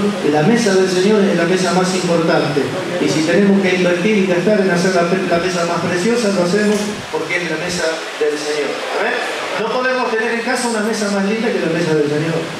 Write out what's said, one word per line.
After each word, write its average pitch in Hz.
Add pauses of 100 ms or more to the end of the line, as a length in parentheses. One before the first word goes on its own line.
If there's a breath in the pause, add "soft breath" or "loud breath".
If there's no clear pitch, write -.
(300)
la 151
mesa 196
del 190
Señor 185
es 170
la 170
mesa 180
más 180
importante. 160 (400)
Y -
si 156
tenemos 196
que 180
invertir 180
y 185
gastar 190
en 185
hacer 180
la, 175
la 180
mesa 175
más 170
preciosa, 180
lo 175
hacemos 208 (320)
porque 160
es 175
la -
mesa 180 (320)
del 147
Señor. 151 (320)
Amén. 214 (480)
No 220
podemos 254
tener 233
en 226
casa 247
una 214
mesa 208
más 196
linda 226
que 185
la 160
mesa 165
del 147
Señor. 160 (240)